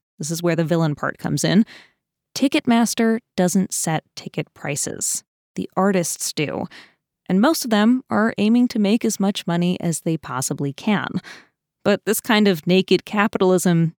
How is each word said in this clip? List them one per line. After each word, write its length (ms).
This 100
is 140
where 100
the 80
villain 320
part 240
comes 240
in. 240
Ticketmaster 840
doesn't 380
set 300
ticket 400
prices. 720
The 200
artists 560
do. 340
And 120
most 240
of 80
them 380
are 280
aiming 300
to 100
make 260
as 140
much 260
money 360
as 220
they 140
possibly 560
can. 480
But 220
this 160
kind 260
of 180
naked 400
capitalism 960